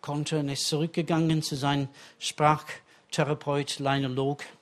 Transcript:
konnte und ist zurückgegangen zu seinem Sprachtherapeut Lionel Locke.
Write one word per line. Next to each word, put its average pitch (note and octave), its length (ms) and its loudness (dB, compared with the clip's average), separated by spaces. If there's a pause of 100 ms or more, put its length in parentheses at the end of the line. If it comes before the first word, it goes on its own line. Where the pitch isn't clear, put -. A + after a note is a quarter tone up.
konnte D3 400 -2
und C#3+ 80 -2
ist C#3 180 -4
zurückgegangen D#3+ 760 2
zu - 120 -4
seinem C#3 340 0 (300)
Sprachtherapeut - 1600 0
Lionel C#3 340 0
Locke. C3+ 320 -2 (180)